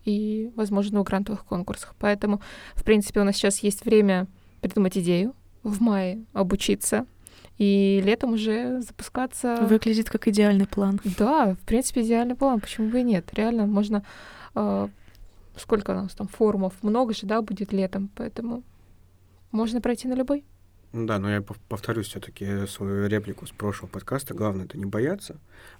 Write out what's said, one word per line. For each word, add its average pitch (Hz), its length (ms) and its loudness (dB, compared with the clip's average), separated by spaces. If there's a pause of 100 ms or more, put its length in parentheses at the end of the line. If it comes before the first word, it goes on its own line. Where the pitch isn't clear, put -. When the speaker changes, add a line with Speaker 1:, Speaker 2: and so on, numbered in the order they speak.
Speaker 1:
и, 214 520 -2
возможно, 202 440 0
в 190 40 2
грантовых 202 420 -4
конкурсах. - 520 -6
Поэтому, 208 440 2 (320)
в - 100 -2
принципе, 208 360 4
у 202 40 4
нас 196 120 2
сейчас 196 240 2
есть 202 260 -2
время 196 400 6 (340)
придумать 190 380 0
идею, 180 360 2 (280)
в 208 180 -2
мае 202 420 2 (120)
обучиться 202 720 0 (500)
и 196 480 4
летом 233 300 2
уже 233 480 -2
запускаться. 247 800 -4
Speaker 2:
Выглядит 220 480 4
как - 180 -2
идеальный 202 380 6
план. 196 340 0 (180)
Speaker 1:
Да, 226 360 4
в - 120 -12
принципе, 240 360 0
идеальный 233 320 2
план. 254 260 2
Почему 220 300 -2
бы 247 100 2
и 247 40 2
нет? 196 280 0
Реально 220 340 0
можно, 208 380 0 (500)
а, 202 360 0 (680)
сколько - 360 -2
у - 20 -2
нас 190 200 -6
там 196 140 -10
форумов? 202 540 -2
Много 226 320 0
же, - 120 -10
да, 214 160 0
будет 208 300 -8
летом, 196 420 -2
поэтому 233 480 -8 (880)
можно 226 280 0
пройти 240 280 -2
на 254 60 -2
любой. 269 300 -2 (480)
Speaker 3:
Ну 117 140 -4
да, 110 120 2
но 101 120 -2
я 104 80 0
пов-, 101 200 -8 (100)
повторюсь 113 400 -4
все-таки 98 580 -6
свою 98 400 -2
реплику 104 400 -4
с - 40 -16
прошлого - 400 -6
подкаста. 123 440 -6
Главное — 98 320 -2
это - 120 -12
не 98 80 -6
бояться. 123 500 -4 (440)